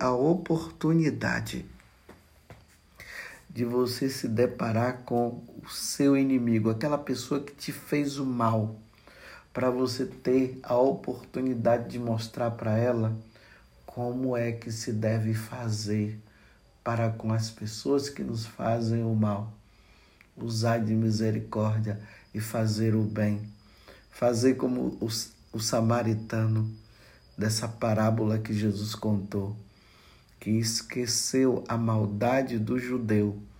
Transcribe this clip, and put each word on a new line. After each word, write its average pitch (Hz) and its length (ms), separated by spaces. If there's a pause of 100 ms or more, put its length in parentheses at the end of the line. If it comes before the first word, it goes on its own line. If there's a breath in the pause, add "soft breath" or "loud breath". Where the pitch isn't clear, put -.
a 127 100
oportunidade 151 1600 (1800 loud breath)
de 120 140
você 123 440
se - 180
deparar 120 760
com 120 400 (180)
o - 60
seu - 480
inimigo, 120 540
aquela 147 260
pessoa 139 440
que - 120
te - 180
fez 143 480
o 139 60
mal, 113 560 (720 loud breath)
pra 127 180
você 127 360
ter 127 560
a 123 140
oportunidade 123 1120
de 123 80
mostrar 117 540
pra 110 240
ela 113 400 (680 loud breath)
como 123 500
é 117 140
que 113 220
se 117 200
deve 110 420
fazer 107 840 (640 soft breath)
para 117 280
com 113 220
as 110 180
pessoas 139 580
que - 160
nos 117 220
fazem 117 580
o 113 100
mal. 107 380 (840 soft breath)
Usar 117 420
de 110 160
misericórdia 110 1040 (320 loud breath)
e 113 80
fazer 110 540
o 110 80
bem. 104 380 (680 loud breath)
Fazer 123 440
como 127 460
o, 117 80 (440)
o 110 80
samaritano 113 1080 (720 soft breath)
dessa 110 280
parábola 110 720
que 110 140
Jesus 104 420
contou, 104 640 (840 soft breath)
que - 120
esqueceu 113 1160
a 120 100
maldade 113 840
do 117 200
judeu 107 640 (180 soft breath)